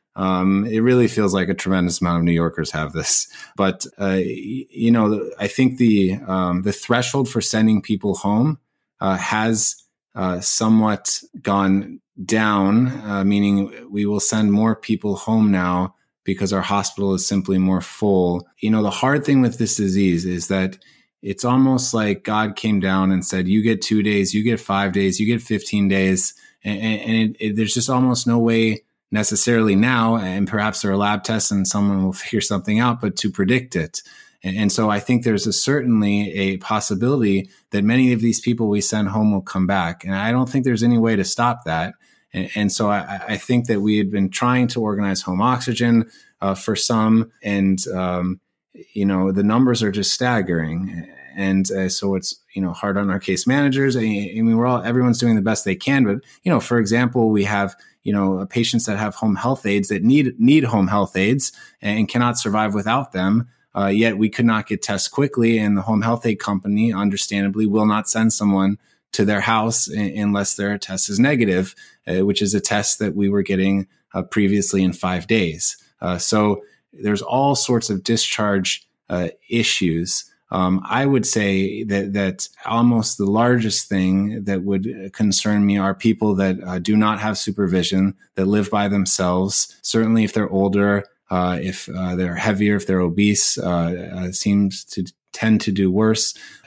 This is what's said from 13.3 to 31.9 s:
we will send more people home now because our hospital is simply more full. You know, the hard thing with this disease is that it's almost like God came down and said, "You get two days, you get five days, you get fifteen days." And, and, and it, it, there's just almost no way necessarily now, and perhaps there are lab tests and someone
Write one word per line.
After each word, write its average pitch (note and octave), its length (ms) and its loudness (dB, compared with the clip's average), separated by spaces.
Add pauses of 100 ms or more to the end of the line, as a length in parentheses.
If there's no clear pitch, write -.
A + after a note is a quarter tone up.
we G#2 160 -2
will G#2 120 0
send G#2+ 340 2
more G#2+ 220 4
people G#2 400 -4
home G#2+ 380 2
now F2+ 420 0 (300)
because F#2+ 280 -2
our F#2+ 100 0
hospital G2+ 520 -2
is F#2 100 -2
simply F#2+ 340 0
more F#2 220 2
full. F2+ 680 0 (120)
You G#2+ 120 -2
know, A2 120 2
the G2+ 80 0
hard C#3 340 0
thing C#3 160 4
with A#2+ 180 2
this A2+ 180 -2
disease F#2+ 500 2
is F2+ 220 -4
that F#2+ 300 -2 (440)
it's G2 220 -8
almost B2+ 500 2
like G#2+ 300 0
God G#2+ 320 -2
came G#2+ 240 0
down F#2+ 320 2
and F#2 120 0
said, F#2 220 -2
"You G#2 160 2
get A2 200 0
two G#2+ 200 0
days, G2+ 320 0
you G#2+ 80 2
get A2+ 160 0
five G2 340 -2
days, G2 280 0
you G#2+ 60 2
get A2+ 160 0
fifteen G#2 460 -2
days." F#2+ 460 0 (300)
And, G2+ 160 -6
and, A2 200 -4
and A2+ 160 -2
it, A2 240 0
it, G#2+ 160 -4
there's G#2+ 180 0
just A#2+ 140 0
almost B2+ 380 0
no A#2 120 2
way A2+ 440 2 (280)
necessarily G#2+ 640 2
now, A2+ 420 4
and F#2+ 300 -2
perhaps G#2+ 360 -2
there G2 100 0
are G2 40 2
lab G#2 280 0
tests A2 260 -2
and G2 160 0
someone G2+ 380 2